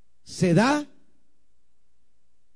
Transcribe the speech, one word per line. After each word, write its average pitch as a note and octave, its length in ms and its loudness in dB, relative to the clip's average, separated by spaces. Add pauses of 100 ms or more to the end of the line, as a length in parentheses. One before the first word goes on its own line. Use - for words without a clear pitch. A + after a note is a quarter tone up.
(240)
se F3 300 -2
da, C4+ 300 2 (1700)